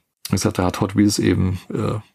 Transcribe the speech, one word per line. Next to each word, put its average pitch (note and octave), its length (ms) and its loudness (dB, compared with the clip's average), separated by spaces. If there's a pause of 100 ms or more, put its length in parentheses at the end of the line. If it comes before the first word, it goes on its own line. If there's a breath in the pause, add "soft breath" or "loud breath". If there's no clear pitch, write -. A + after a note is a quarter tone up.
(300)
Wie - 40 0
gesagt, G2 260 -2
da F2+ 60 2
hat - 160 -2
Hot G#2 160 -2
Wheels G#2 220 4
eben, F#2+ 380 2 (160)
äh, A2 260 -2 (160)